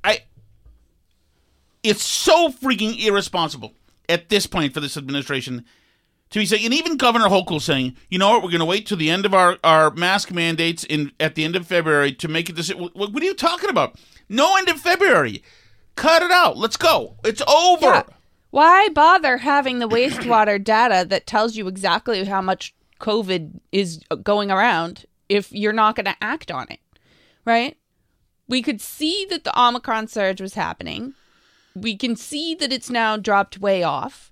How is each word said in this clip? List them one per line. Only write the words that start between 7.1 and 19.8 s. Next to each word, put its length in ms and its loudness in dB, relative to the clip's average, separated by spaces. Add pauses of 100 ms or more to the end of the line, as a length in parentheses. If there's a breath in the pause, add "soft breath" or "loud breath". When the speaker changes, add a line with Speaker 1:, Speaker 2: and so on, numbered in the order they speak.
Speaker 1:
Hochul 360 0
saying, 360 -2 (120 soft breath)
"You 80 -4
know 140 4
what, 120 4
we're 80 -6
gonna 140 0
wait 200 -2
till 120 -4
the 120 0
end 160 0
of 80 2
our, 320 4
our 260 6
mask 400 -2
mandates 540 -2
in, 340 -4
at 160 -2
the 80 -2
end 140 -4
of 100 -6
February 460 2
to 160 -8
make 200 -4
a 40 -12
decision." 320 -6
Wh-, 80 -14
wh-, 200 -6
what 80 -4
are 40 -2
you 80 -2
talking 360 -2
about? 260 -2 (340 soft breath)
No 260 2
end 140 2
of 100 -2
February. 640 2 (520 soft breath)
Cut 280 4
it 80 0
out. 240 4
Let's 220 -4
go. 480 0
It's 220 -2
over. 380 6
Speaker 2:
Yeah. 180 6 (480)
Why 380 6
bother 480 4
having 420 0
the 100 -2